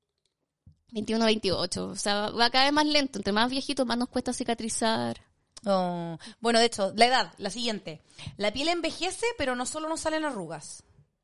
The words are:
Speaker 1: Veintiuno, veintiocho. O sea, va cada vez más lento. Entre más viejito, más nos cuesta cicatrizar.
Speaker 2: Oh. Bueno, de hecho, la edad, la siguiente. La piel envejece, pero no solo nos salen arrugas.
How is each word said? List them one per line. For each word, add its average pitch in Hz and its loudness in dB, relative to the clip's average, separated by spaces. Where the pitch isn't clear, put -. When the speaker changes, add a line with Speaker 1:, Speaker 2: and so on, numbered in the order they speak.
Speaker 1:
Veintiuno, 226 0
veintiocho. 185 0
O 190 -10
sea, 208 -2
va 240 4
cada 262 4
vez 285 4
más 302 6
lento. 294 2
Entre 196 0
más 226 4
viejito, 269 -2
más 233 -2
nos 240 -2
cuesta 254 -4
cicatrizar. 226 -2
Speaker 2:
Oh. 175 0
Bueno, 233 4
de 233 6
hecho, 196 0
la 220 8
edad, 233 2
la 202 -6
siguiente. 202 -6
La 208 0
piel 277 -2
envejece, 349 -2
pero 254 -2
no 247 -4
solo 311 -6
nos 320 -4
salen 311 -2
arrugas. 180 -8